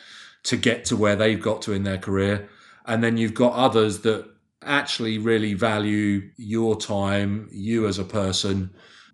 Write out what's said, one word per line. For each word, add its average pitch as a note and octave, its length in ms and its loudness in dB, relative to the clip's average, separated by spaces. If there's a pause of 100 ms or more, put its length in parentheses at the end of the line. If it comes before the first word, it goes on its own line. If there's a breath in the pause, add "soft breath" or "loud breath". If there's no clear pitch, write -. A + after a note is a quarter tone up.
(440 loud breath)
to B2+ 120 -2
get A2 300 0
to B2 100 -2
where G2+ 200 4
they've G#2+ 260 2
got G#2+ 200 -2
to A2 100 -4
in G2 100 -2
their G2 160 -2
career. G2 500 0 (380 loud breath)
And A#2 160 0
then A#2 140 2
you've A2+ 180 0
got A#2+ 200 4
others A2 460 2
that G#2+ 300 -2 (320)
actually A2+ 560 -2
really G#2+ 360 2
value G#2 800 0
your A2+ 400 0
time, G2+ 760 -2
you A2 340 -2
as G2 120 -2
a F#2+ 60 -4
person. F#2+ 640 -2 (440 loud breath)